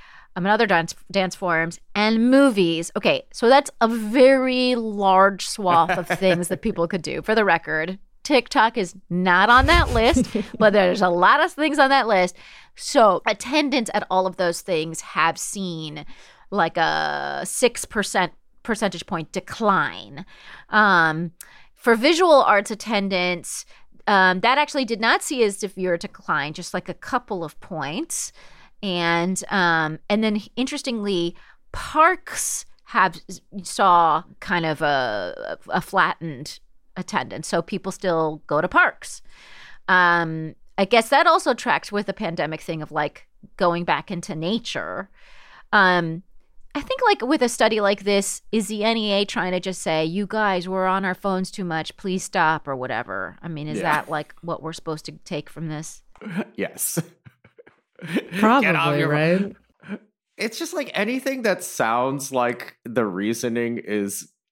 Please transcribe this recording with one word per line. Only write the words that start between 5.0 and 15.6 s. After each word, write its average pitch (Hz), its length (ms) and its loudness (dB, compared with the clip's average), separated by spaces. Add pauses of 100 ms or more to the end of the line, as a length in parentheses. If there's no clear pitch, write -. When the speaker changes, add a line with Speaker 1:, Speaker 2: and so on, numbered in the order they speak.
Speaker 1:
swath 175 520 2
of 170 80 -4 (140)
things 180 280 2
that - 140 -6
people 175 240 -2
could 175 160 -4
do. 143 200 -6
For 220 120 0
the 220 100 4
record, 170 540 0 (240)
TikTok 233 560 2
is 185 160 -2 (160)
not 185 400 4
on 240 160 6
that 339 260 6
list, 233 360 2 (140)
Speaker 2:
<laughs> - 160 -12
Speaker 1:
but 214 140 6
there's 196 300 4
a 185 80 6
lot 202 340 6
of 349 80 0
things 302 260 -2
on 269 120 6
that 269 180 4
list. 185 280 2 (400)
So 214 500 4
attendance 254 680 -2
at 208 160 -2
all 185 160 2
of 180 100 -6
those 175 260 -2
things 160 400 -4
have 170 360 0
seen, 160 680 -10 (440)